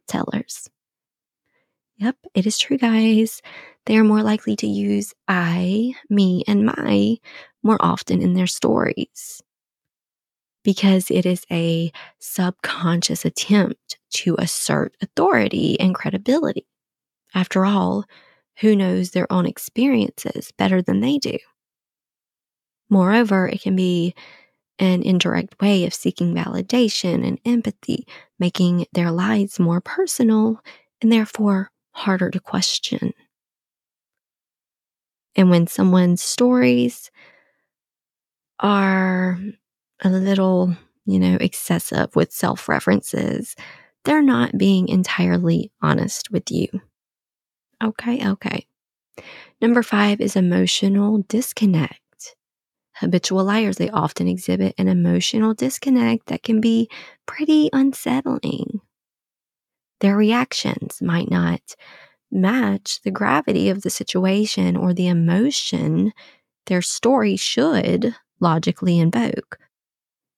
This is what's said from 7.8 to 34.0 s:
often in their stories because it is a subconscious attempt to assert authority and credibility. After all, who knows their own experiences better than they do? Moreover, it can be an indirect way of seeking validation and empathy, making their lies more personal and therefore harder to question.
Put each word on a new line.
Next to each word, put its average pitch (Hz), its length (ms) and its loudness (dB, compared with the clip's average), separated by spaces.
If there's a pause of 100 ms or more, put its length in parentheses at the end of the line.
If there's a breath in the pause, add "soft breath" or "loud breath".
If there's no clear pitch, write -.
often - 420 0
in 180 120 2
their 180 120 0
stories - 960 -4 (1200)
because 190 480 2
it 185 140 2
is 180 260 -2
a 170 420 -2 (260 loud breath)
subconscious - 1080 -4
attempt - 760 -2 (120)
to - 280 -2
assert - 640 -2
authority - 800 0
and 185 140 2
credibility. 247 720 -4 (680)
After 185 300 0
all, 196 400 0 (540 soft breath)
who 214 180 4
knows 185 340 0
their - 220 -2
own 180 140 2
experiences - 1120 -4
better 190 240 2
than 190 180 0
they 269 180 0
do? - 200 -6 (1500)
Moreover, 196 580 4
it - 140 -6
can 190 140 -2
be 180 380 0 (640 loud breath)
an 185 240 2
indirect 180 580 0
way 196 240 2
of 180 100 -4
seeking 175 400 -2
validation 185 920 -2
and - 180 -6
empathy, - 640 -4 (320 loud breath)
making 175 540 0
their 175 180 0
lies 196 500 -2
more 170 200 2
personal 220 800 0 (400 loud breath)
and 226 120 4
therefore 208 580 0 (220)
harder 185 380 -2
to 185 100 -4
question. - 720 -4 (2250)